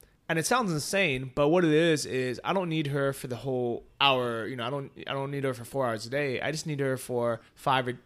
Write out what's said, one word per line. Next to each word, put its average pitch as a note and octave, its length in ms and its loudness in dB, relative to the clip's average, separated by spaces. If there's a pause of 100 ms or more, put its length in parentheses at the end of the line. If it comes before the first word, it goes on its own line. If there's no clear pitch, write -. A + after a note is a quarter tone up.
(300)
And E3 100 2
it D#3 80 -2
sounds A#3+ 240 2
insane, C#3+ 640 0
but D3 140 4
what F3+ 140 6
it D#3 80 6
is, D3+ 360 4
is B2+ 360 -2
I D#3+ 100 0
don't F#3 160 0
need D#3 180 0
her C#3 260 0
for - 140 -10
the B2 80 -6
whole B2 480 -2 (180)
hour. B2 460 2
You C3 80 -6
know, A#2 100 -6
I B2 60 -6
don't, C#3 200 -8 (140)
I - 80 -6
don't C#3 160 -4
need C#3+ 140 -4
her C3 100 0
for A#2 120 -10
four C3+ 200 -2
hours A2+ 220 -4
a - 20 -12
day. C3+ 320 -2
I - 80 -2
just D3+ 160 -6
need D3+ 140 -4
her C3+ 180 0
for A#2+ 440 -2 (120)
five C3 340 0
or B2 60 -4 (120)